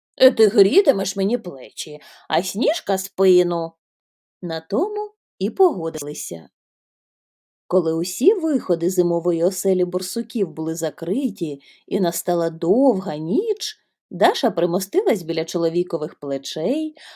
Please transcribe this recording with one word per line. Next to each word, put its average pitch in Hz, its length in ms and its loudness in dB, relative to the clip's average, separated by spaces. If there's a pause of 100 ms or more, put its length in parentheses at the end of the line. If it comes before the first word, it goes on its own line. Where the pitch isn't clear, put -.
(180)
«Е, 254 140 8
ти 220 160 6
грітимеш 214 680 4
мені 202 220 0
плечі, 147 640 -12 (300)
а 165 140 0
сніжка 208 540 -2
спину». 180 760 2 (680)
На 165 200 -6
тому 415 500 -4 (280)
і 190 100 0
погодилися. 165 1000 -2 (1160)
Коли 160 260 2
усі 202 400 2
виходи 247 560 -2
зимової 170 540 0
оселі 185 420 0
борсуків 185 640 -4
були 160 260 -6
закриті 165 840 -4 (260)
і - 120 -2
настала 170 500 0
довга 190 680 2
ніч, 339 600 -4 (340)
Даша 214 400 2
примостилась 196 720 0
біля 160 220 -4
чоловікових 165 680 -2
плечей, 170 800 -4 (200)